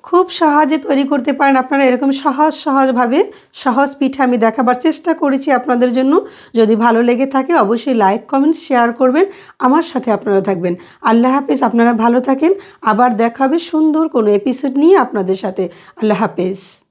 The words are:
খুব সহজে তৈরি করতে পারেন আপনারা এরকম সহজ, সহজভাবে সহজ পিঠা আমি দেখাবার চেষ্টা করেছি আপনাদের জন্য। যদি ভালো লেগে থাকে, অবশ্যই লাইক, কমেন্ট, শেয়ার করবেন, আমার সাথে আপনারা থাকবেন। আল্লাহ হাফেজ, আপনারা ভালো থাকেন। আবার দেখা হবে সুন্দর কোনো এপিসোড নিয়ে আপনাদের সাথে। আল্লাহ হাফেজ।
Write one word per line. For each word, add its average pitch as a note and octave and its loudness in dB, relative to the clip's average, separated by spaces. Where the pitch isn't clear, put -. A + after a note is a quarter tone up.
খুব F4+ 0
সহজে D4+ 0
তৈরি C#4 -2
করতে C#4 -2
পারেন C#4 2
আপনারা C4+ 0
এরকম B3+ 0
সহজ, C#4+ 0
সহজভাবে C4 0
সহজ C4+ -2
পিঠা C4+ -2
আমি B3 0
দেখাবার A3+ 0
চেষ্টা D#4+ -2
করেছি C#4 -2
আপনাদের B3+ 0
জন্য। C4 0
যদি A3+ 2
ভালো A3+ 2
লেগে A#3+ 0
থাকে, C4+ -2
অবশ্যই A#3 -2
লাইক, G#3+ 2
কমেন্ট, D4 2
শেয়ার A#3+ 0
করবেন, C4 2
আমার C#4 2
সাথে - -4
আপনারা G3+ 0
থাকবেন। F3+ -4
আল্লাহ A#3 2
হাফেজ, C#4 -2
আপনারা A#3 2
ভালো A#3 2
থাকেন। C4+ 0
আবার A3+ 2
দেখা A#3 -2
হবে C#4 0
সুন্দর D#4 0
কোনো A3 0
এপিসোড B3+ -2
নিয়ে D#4+ 6
আপনাদের G3 -2
সাথে। F#3+ -6
আল্লাহ G#3+ 0
হাফেজ। F#3+ -6